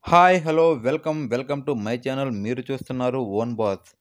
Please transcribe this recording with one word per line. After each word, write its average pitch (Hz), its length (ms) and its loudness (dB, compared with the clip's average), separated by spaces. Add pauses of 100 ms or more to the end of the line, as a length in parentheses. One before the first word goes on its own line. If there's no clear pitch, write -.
(100)
హాయ్, 180 340 8
హలో, 160 180 2 (220)
welcome, 156 340 -2 (140)
welcome 135 340 -4
to 147 60 -2 (100)
my 107 100 -2 (120)
channel. 135 240 -2 (160)
మీరు 123 240 -4
చూస్తున్నారు 127 500 -4 (220)
ఓన్ 117 180 -4
బాస్. 101 420 -2